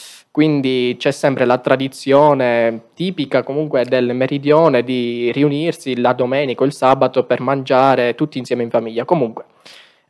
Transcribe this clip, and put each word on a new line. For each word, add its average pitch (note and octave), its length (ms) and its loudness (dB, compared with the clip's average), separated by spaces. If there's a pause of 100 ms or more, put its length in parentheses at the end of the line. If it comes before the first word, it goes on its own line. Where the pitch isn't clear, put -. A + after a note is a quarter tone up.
(320)
quindi C3 680 0
c'è C#3+ 120 0
sempre C3+ 340 0
la B2 140 4
tradizione C3 1300 0
tipica D#3+ 480 -4
comunque C#3+ 440 -2
del B2 280 0
meridione C#3 680 2
di A#2+ 480 -4
riunirsi C#3+ 680 -2
la B2 120 2
domenica B2+ 520 -2
o - 20 4
il C#3+ 80 -2
sabato C3 500 2
per B2 160 -2
mangiare B2+ 760 2
tutti D3+ 220 -4
insieme B2 260 -4
in A#2 60 -6
famiglia. A2+ 360 -4
Comunque, B2+ 400 -2 (640)